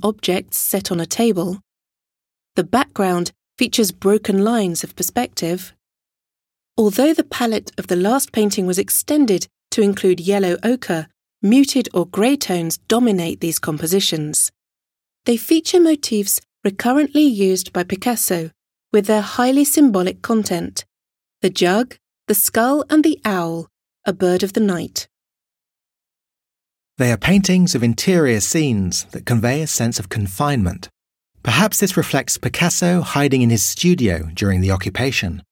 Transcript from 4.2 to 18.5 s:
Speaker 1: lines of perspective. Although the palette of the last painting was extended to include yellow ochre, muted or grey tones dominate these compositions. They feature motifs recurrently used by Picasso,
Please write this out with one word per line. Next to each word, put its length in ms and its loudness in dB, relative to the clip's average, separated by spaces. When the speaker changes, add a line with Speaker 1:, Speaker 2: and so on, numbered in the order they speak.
Speaker 1:
lines 400 0
of 120 -16
perspective. 800 -6
Although 380 2
the 80 0
palette 560 -4
of 80 -10
the 80 -2
last 360 0
painting 360 0
was 100 -2
extended 680 0
to 100 0
include 380 2
yellow 440 0
ochre, 440 -2
muted 540 4
or 100 2
grey 320 0
tones 400 -4
dominate 600 0
these 180 -4
compositions. 920 -2
They 100 2
feature 440 2
motifs 640 0
recurrently 600 0
used 500 0
by 120 -4
Picasso, 680 -4